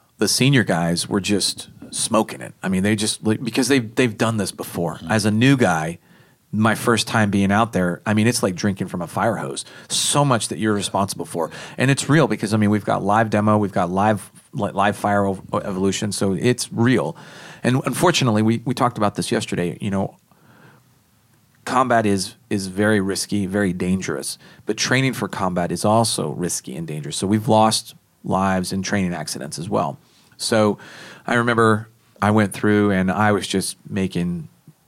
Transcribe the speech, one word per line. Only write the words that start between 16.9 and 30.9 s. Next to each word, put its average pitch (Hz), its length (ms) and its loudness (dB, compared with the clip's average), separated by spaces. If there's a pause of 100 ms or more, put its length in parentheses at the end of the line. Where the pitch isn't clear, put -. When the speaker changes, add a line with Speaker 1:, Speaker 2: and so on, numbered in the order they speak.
Speaker 1:
And 127 240 0
unfortunately, 131 560 2
we, 113 240 2
we 127 80 -2
talked - 240 0
about 104 180 0
this - 160 -4
yesterday, 95 500 -2
you 110 100 -4
know, 98 240 -2 (1500)
combat 120 400 2
is, 98 300 0 (140)
is 98 180 -4
very 104 340 2
risky, 98 440 -2
very 95 280 0
dangerous, 90 640 -4 (280)
but 110 120 -4
training 131 360 0
for 101 140 -6
combat 90 440 -2
is 87 140 -4
also 107 460 2
risky 82 440 -6
and 82 120 -8
dangerous. 76 300 -8
So 95 100 -2
we've 107 200 0
lost 110 480 2 (280)
lives 95 500 -2
in 98 80 -4
training 92 320 -2
accidents 78 460 -8
as 90 100 -8
well. 87 300 -2 (380)
So 107 420 2 (480)